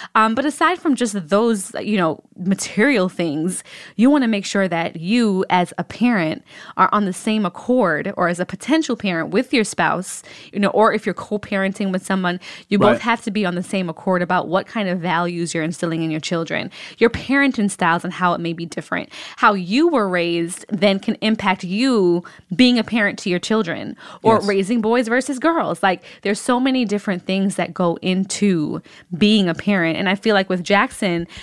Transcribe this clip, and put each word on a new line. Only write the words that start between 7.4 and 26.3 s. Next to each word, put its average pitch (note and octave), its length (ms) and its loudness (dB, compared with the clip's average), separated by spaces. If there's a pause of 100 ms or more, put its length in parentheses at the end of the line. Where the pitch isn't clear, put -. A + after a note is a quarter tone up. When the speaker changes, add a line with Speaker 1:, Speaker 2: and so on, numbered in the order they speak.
Speaker 1:
accord, F#3 720 0
or F3 100 2
as F3 120 -2
a F3+ 60 -4
potential C#4 500 -2
parent F3 340 -2
with A3+ 240 0
your A3+ 100 4
spouse, F3 580 -2 (320)
you G#3 60 -4
know, G3+ 100 2
or G#3+ 240 4
if G#3+ 120 -2
you're F#3 100 -2
co-parenting G3 760 -4
with F#3 140 -4
someone, F#3 340 -2 (300)
you G3+ 80 2
both G#3 160 6
Speaker 2:
Right. - 80 -2
Speaker 1:
have A3+ 220 0
to A3+ 80 -6
be G3+ 140 -2
on F3 100 -2
the F3+ 80 -4
same F#3 260 -4
accord F3+ 320 -2
about F3 260 0
what F3+ 200 -2
kind G#3 220 -4
of F3+ 100 -2
values E3+ 540 -2
you're D#3+ 100 -2
instilling E3 400 -4
in D#3+ 80 -2
your D#3+ 80 -4
children, E3+ 520 -4 (260)
your A#3 120 4
parenting C4 640 0
styles E3+ 320 0
and F3+ 100 -6
how F3+ 200 0
it E3+ 80 -2
may E3+ 120 -4
be E3+ 120 -8
different. - 440 -8 (280)
How A3+ 160 4
you G3+ 340 2
were B3 200 2
raised E3+ 600 -2
then G3 300 2
can A3 220 -4
impact G3+ 420 0
you F#3+ 600 2 (320)
being B3 220 6
a A3 60 2
parent G#3 360 0
to G#3 100 -4
your F3+ 100 0
children, F3 560 -2 (280)
or A3 120 6
Speaker 2:
Yes. G3+ 120 2
Speaker 1:
raising G3+ 340 0
boys A3+ 260 2
versus B3+ 320 -2
girls. D4 420 0
Like, F#3 220 2 (180)
there's G3+ 180 -2